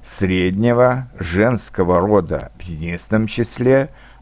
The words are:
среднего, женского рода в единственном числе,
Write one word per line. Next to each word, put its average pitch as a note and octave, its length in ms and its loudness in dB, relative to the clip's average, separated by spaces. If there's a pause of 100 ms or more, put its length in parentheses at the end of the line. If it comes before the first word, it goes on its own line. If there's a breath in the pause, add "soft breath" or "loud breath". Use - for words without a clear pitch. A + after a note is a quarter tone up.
среднего, A#2 1040 0 (100)
женского F2+ 840 0
рода F2+ 560 0
в - 60 -18
единственном F2 640 -4
числе, B2+ 640 0 (320 soft breath)